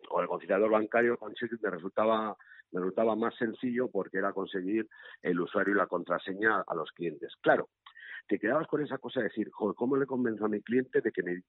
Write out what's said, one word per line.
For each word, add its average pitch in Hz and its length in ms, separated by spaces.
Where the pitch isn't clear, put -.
con 87 140
el 87 60
conciliador 95 420
bancario, 117 480
con 107 160
Checklist, 117 280
me 104 80
resultaba, 104 680
me 90 80
resultaba 107 360
más 113 200
sencillo 120 540
porque 95 280
era 98 140
conseguir 95 560
el 87 180
usuario 98 340
y - 20
la 92 100
contraseña 95 800
a - 80
los 78 180
clientes. - 480
Claro, - 280
te - 120
quedabas 139 280
con 147 160
esa 135 160
cosa 127 220
de 107 80
decir, - 220
"Joder, 98 260
¿cómo 135 200
le 135 100
convenzo 120 400
a - 20
mi 104 140
cliente 127 380
de 110 120
que 90 100
ne-, 90 260